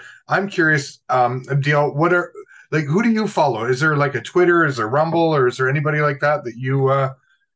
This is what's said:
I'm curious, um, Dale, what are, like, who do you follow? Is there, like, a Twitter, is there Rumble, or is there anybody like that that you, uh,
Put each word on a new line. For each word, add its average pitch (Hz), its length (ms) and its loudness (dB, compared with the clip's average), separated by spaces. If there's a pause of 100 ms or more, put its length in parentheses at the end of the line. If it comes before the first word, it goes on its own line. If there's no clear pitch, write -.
(280)
I'm 185 200 -2
curious, 156 600 0
um, 127 340 0 (180)
Dale, 147 340 2
what 165 180 2
are, 175 200 0 (400)
like, 156 120 0
who 165 180 0
do 233 80 2
you 220 180 0
follow? 127 360 0
Is 127 160 0
there, 156 160 2
like, 143 200 0
a 110 40 -4
Twitter, 175 460 2
is 139 100 -2
there 107 120 -4
Rumble, 160 460 0
or 131 120 2
is 123 100 -2
there 131 140 0
anybody 151 300 0
like 147 200 -2
that 147 240 0
that 113 120 -10
you, 135 320 0
uh, 135 240 0 (440)